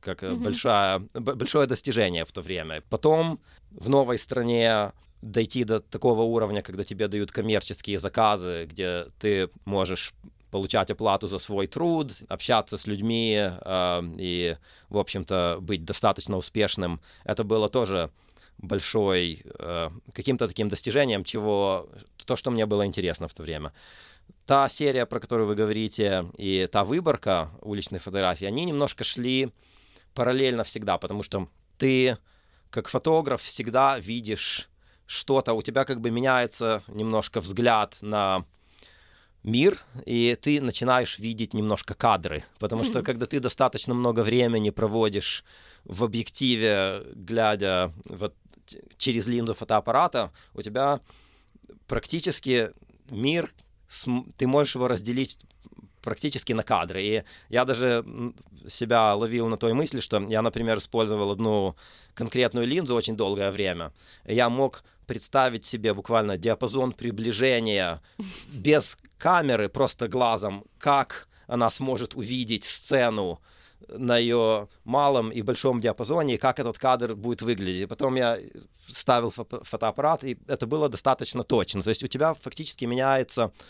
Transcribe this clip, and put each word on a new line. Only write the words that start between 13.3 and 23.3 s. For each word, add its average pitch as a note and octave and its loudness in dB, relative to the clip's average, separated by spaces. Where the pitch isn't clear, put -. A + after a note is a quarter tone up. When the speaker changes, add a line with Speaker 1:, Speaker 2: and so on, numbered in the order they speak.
Speaker 1:
э, F2+ 0
и, F2 -2
в G2+ -2
общем-то, F2+ -2
быть F2 -4
достаточно G2+ 0
успешным, F#2 -2
это G#2+ -2
было G#2+ 2
тоже F#2+ 0
большой, F#2 0
э, E2 -4
каким-то B2+ 0
таким G#2 -2
достижением, G#2+ 0
чего, G2+ 0
то, B2 -2
что - -4
мне A2+ 2
было G#2 2
интересно F2 -2
в - -14